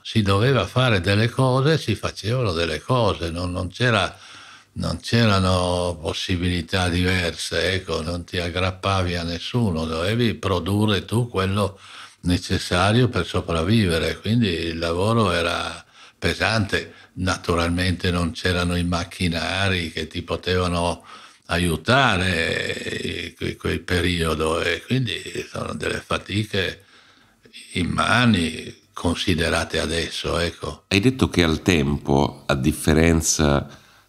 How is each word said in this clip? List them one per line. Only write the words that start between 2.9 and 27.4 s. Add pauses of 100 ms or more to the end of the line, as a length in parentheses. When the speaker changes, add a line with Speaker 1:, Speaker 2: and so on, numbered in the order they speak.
Speaker 1:
non,
non
c'era, (580)
non
c'erano
possibilità
diverse,
ecco,
non
ti
aggrappavi
a
nessuno,
dovevi
produrre
tu
quello (420)
necessario
per
sopravvivere,
quindi
il
lavoro
era (340)
pesante. (240)
Naturalmente
non
c'erano
i
macchinari
che
ti
potevano (440)
aiutare,
eh,
que-,
quel
periodo,
e
quindi (260)
sono
delle
fatiche (920)